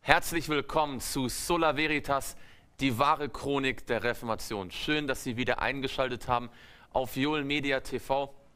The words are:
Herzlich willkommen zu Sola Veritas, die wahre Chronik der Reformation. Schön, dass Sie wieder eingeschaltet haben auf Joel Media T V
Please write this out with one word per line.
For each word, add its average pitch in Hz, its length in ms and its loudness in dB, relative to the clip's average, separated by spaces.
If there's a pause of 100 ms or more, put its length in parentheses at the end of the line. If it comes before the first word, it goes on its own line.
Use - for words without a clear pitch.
(120)
Herzlich 165 380 2
willkommen 147 500 0
zu 127 300 -2
Sola 165 480 2
Veritas, 143 580 0 (440)
die 135 180 2
wahre 147 320 4
Chronik 135 560 -2
der 113 160 0
Reformation. 110 680 -4
Schön, 151 360 0
dass 131 180 -2
Sie 117 140 -4
wieder 123 240 0
eingeschaltet 131 680 -2
haben 120 220 0 (420)
auf 127 240 -2
Joel 147 280 2
Media 139 360 0
T 127 180 -6
V 135 360 -2 (220)